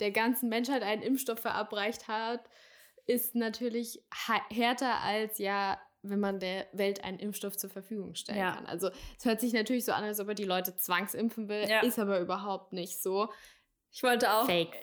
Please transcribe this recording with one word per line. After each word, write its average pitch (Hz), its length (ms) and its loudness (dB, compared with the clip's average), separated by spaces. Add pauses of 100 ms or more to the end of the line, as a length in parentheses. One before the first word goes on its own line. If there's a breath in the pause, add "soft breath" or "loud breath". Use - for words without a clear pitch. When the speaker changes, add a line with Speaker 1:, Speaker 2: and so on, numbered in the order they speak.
Speaker 1:
der 208 100 2
ganzen 233 380 2
Menschheit 240 340 2
einen 214 200 0
Impfstoff 240 380 0
verabreicht 214 680 -2
hat, 226 320 -2 (680 loud breath)
ist 240 280 2
natürlich 233 680 -2 (260)
ha-, 214 220 2
härter 240 520 2
als, 214 360 0
ja, 196 400 0 (240)
wenn 202 180 -2
man 196 200 0
der 185 320 -4
Welt 196 320 0
einen 185 140 -6
Impfstoff 202 380 -6
zur 196 120 -6
Verfügung 190 460 -8
stellen - 240 -4
Speaker 2:
Ja. 185 160 2
Speaker 1:
kann. - 120 -10
Also 175 240 -2 (280 loud breath)
es - 80 -16
hört 220 140 4
sich 240 120 0
natürlich 233 320 2
so 202 80 0
an, 202 120 0
als 208 160 -4
ob 202 80 -4
er 214 60 -2
die 208 100 -4
Leute 185 320 0
zwangsimpfen 202 720 0
will, 208 200 0
Speaker 2:
Ja. 220 120 6
Speaker 1:
ist 240 180 2
aber 202 220 2
überhaupt 190 520 -4
nicht 180 300 -6
so. 196 260 2 (640 loud breath)
Speaker 2:
Ich - 120 -8
wollte 233 280 6
auch, 226 140 6
Speaker 1:
Fake 175 360 2